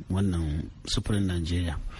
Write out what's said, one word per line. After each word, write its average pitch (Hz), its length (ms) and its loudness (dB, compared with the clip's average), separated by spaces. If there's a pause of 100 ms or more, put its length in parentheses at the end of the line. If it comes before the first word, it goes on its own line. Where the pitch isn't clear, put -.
wannan 85 600 2 (160)
sufurin 104 400 2
Najeriya. 87 520 0 (220)